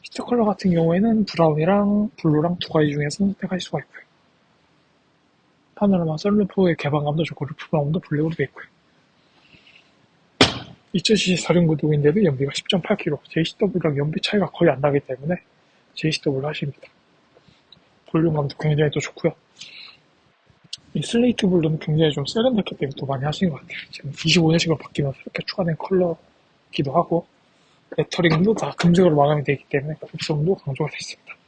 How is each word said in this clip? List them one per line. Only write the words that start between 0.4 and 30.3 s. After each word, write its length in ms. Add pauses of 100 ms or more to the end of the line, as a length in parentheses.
같은 280
경우에는 520
브라운이랑 920
블루랑 420
두 100
가지 220
중에서 260
선택할 420
수가 200
있고요. 220 (1700)
파노라마 400
선루프의 640
개방감도 480
좋고, 200
루프 240
브라운도 300
블랙으로 340
되어 120
있고요. 200 (2250)
이천십사 540
사륜 200
구동인데도 560
연비가 320
십점팔 400
킬로, 320
제이씨더블유랑 720
연비 240
차이가 240
거의 260
안 80
나기 220
때문에 340 (600)
제이씨더블유 520
하십니다. 320 (1300)
볼륨감도 520
굉장히 360
또 80
좋고요. 320 (1600)
이 80
슬레이트 460
블루는 320
굉장히 340
좀 120
세련됐기 520
때문에 200
또 80
많이 200
하시는 260
것 80
같아요. 180 (140)
지금 220 (120)
이십오 260
년식으로 260
바뀌면서 420
이렇게 260
추가된 320
컬러기도 1160
하고, 340 (680)
레터링도 560
다 240
금색으로 360
마감이 300
되어 120
있기 120
때문에 320
고급성도 560